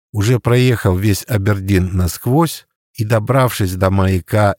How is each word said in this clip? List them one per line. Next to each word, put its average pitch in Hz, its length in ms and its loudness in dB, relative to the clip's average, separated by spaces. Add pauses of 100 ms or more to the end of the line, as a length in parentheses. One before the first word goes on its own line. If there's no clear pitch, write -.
(120)
уже 107 280 0
проехав 120 580 2
весь 101 300 0
Абердин 98 680 0
насквозь 117 720 -2 (280)
и 113 100 -4
добравшись 113 720 0
до 95 140 2
маяка 95 680 0